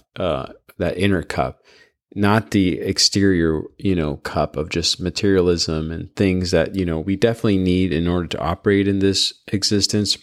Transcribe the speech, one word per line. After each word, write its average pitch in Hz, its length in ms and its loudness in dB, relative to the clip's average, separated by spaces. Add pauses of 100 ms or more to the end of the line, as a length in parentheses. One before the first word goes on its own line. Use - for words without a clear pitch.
(180)
uh, 80 300 -2 (300)
that 87 200 -2
inner 95 260 2
cup, - 400 -6 (500)
not 104 380 2
the 90 300 2
exterior, 92 840 2 (160)
you 98 160 0
know, 73 220 -2
cup - 400 -4
of 80 120 -4
just - 320 -2
materialism 87 880 0
and - 240 -10
things 92 360 0
that, 82 240 2
you 95 100 0
know, 82 140 -2
we 95 160 -2
definitely 113 420 2
need 92 340 2
in 82 160 0
order 87 200 0
to - 120 -8
operate 98 480 0
in 98 120 0
this 95 340 0 (140)
existence, 104 760 0